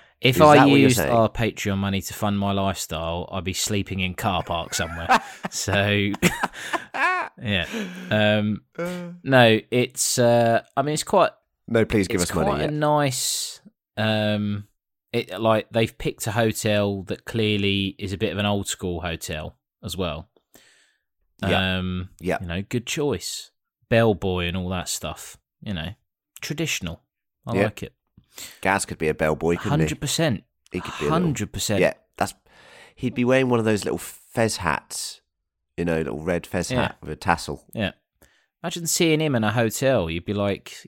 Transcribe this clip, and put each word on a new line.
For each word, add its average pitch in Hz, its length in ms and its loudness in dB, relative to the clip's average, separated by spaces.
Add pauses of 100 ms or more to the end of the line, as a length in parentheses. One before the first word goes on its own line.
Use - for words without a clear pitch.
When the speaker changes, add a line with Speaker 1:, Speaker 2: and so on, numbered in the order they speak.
(220)
Speaker 1:
If 127 140 4
Speaker 2:
Is - 80 6
Speaker 1:
I 151 140 10
Speaker 2:
that 143 80 10
what 143 80 8
you're 139 60 8
Speaker 1:
used 131 180 6
Speaker 2:
saying? 90 140 2
Speaker 1:
our 113 160 4
Patreon 101 520 -2
money 98 240 0
to - 100 -10
fund 101 240 -2
my 98 140 0
lifestyle, 87 800 -4
I'd 92 140 -6
be 92 80 -4
sleeping 98 460 -2
in 92 140 -2
car 90 300 -2
parks - 340 -6
somewhere. 82 300 -6 (280)
<laughs> - 140 -10
So, - 240 -4
<laughs> 101 400 2 (1300)
yeah. 135 240 0 (460)
Um, 107 500 2 (160)
Speaker 2:
Uh. 175 320 -6 (140)
Speaker 1:
no, 120 360 6 (120)
it's, - 480 0
uh, 117 420 4 (140)
I 135 60 0
mean, 147 120 0
it's 151 100 -4
quite 185 280 4 (360)
Speaker 2:
No, 113 180 4
please 101 220 2
give 90 140 0
Speaker 1:
it's 85 100 0
Speaker 2:
us - 40 -4
money, 80 140 2
Speaker 1:
quite - 120 0
a - 40 0
Speaker 2:
yeah. 151 40 -2
Speaker 1:
nice, 151 920 -2 (340)
um, 107 720 0 (440)
it, 117 280 -4
like, 110 320 2
they've 113 260 0
picked - 300 -6
a 110 60 -4
hotel 104 720 0
that - 220 -10
clearly 101 720 0
is 98 160 -6
a 98 40 -8
bit 92 140 -2
of 90 60 -4
an 101 80 -2
old 104 220 -2
school 87 340 -6
hotel 82 560 -8 (260)
as 87 140 -10
well. 82 320 -6 (1120)
Speaker 2:
Yeah. 92 360 0
Speaker 1:
Um, 92 320 -4 (100)
Speaker 2:
Yeah. 87 220 -2
Speaker 1:
you 90 60 -8
know, 87 160 -4
good 120 220 -6
choice. - 640 -6 (380)
Bellboy 98 580 2
and 87 100 -4
all 90 120 -6
that 90 200 -6
stuff, - 480 -10 (240)
you 104 120 -8
know, 85 200 -8 (480)
traditional. 147 600 -6 (440)
I - 100 -4
Speaker 2:
Yeah. 98 100 4
Speaker 1:
like - 180 -6
it. - 100 -14 (680)
Speaker 2:
Gaz 98 240 2
could 82 120 -10
be 80 100 0
a 76 60 2
bellboy, 78 440 2
couldn't 92 220 0
he? 78 60 4
Speaker 1:
Hundred - 160 -4
percent. 151 420 -2 (280)
Speaker 2:
He - 100 -4
could - 180 -10
be - 60 -4
a - 40 0
little 165 100 2
Speaker 1:
Hundred 151 340 -2
percent. 101 260 -2
Speaker 2:
Yeah, 85 140 4 (240)
that's, - 160 -2 (640)
he'd 120 200 -6
be 123 80 0
wearing 127 260 4
one 120 100 4
of 110 60 0
those 107 200 2
little 76 120 -2
fez - 600 -2
hats, - 640 -4 (560)
you 87 80 -2
know, 82 120 0
little 73 220 -4
red 85 260 -2
fez 87 240 -4
Speaker 1:
Yeah. 127 120 0
Speaker 2:
hat - 200 -4
with - 100 -14
a 78 40 -6
tassel. 80 580 -4
Speaker 1:
Yeah. 104 180 -4 (720)
Imagine 165 260 -8
seeing 156 340 4
him 151 140 0
in 110 80 2
a 104 100 2
hotel. 117 560 2
You'd 85 160 -4
be 104 80 -2
like, 101 400 -2 (140)